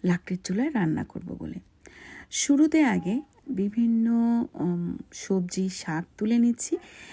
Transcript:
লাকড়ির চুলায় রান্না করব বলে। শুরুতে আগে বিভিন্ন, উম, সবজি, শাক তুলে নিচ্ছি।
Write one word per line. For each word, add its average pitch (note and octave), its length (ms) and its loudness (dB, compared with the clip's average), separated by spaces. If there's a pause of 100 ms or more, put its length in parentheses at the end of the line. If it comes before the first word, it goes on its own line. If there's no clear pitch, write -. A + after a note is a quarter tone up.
লাকড়ির F3+ 400 0
চুলায় A#3+ 300 -2
রান্না E3+ 300 0
করব - 320 -14
বলে। - 240 -10 (720)
শুরুতে D4+ 520 4
আগে F#3+ 320 2 (340)
বিভিন্ন, A3+ 580 2 (460)
উম, F3 440 -2 (160)
সবজি, F#3+ 560 -2
শাক E3 340 -6 (140)
তুলে A3+ 220 0
নিচ্ছি। A#3 340 2 (400)